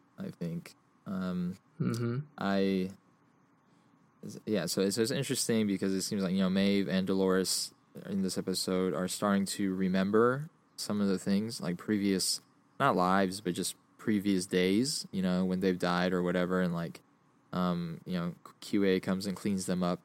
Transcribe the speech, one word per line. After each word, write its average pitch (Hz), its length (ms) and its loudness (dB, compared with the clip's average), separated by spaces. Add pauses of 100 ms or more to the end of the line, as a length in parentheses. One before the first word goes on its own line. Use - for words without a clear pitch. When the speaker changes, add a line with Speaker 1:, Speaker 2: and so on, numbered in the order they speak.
(200)
Speaker 1:
I - 100 -8
think. - 460 -8 (320)
Um, 92 500 -4 (240)
Speaker 2:
Mm-hmm. 120 380 -2 (180)
Speaker 1:
I, 98 520 2 (1600)
yeah, 101 200 0
so 95 160 0
it's, 95 160 2
it's 113 140 2
interesting 120 560 0
because 98 260 0
it 95 100 -2
seems 101 200 -2
like, 90 80 0
you 95 80 2
know, 95 100 4
Maeve 98 380 2
and 95 180 0
Dolores 95 680 2 (360)
in 98 120 -2
this 92 160 -2
episode 92 560 0
are 90 160 -2
starting 98 360 2
to 95 300 -2
remember 104 760 2 (280)
some 104 240 -4
of 101 80 2
the 92 100 0
things, 104 400 -2
like, 87 160 -4
previous, 98 640 0 (400)
not 135 160 4
lives, 92 460 2
but 90 140 -2
just 90 200 -4 (220)
previous 98 480 0
days, 95 680 2
you 95 100 -4
know, 92 220 2
when 92 160 0
they've 92 200 2
died 90 340 2
or 90 100 0
whatever, 90 380 2
and, 87 120 0
like, 85 280 -6 (500)
um, 87 540 -2
you 90 80 -8
know, 87 200 -4 (280)
Q 101 240 0
A 95 160 4
comes 95 240 -2
and 95 100 -4
cleans 95 300 -4
them 90 180 -2
up. 87 220 0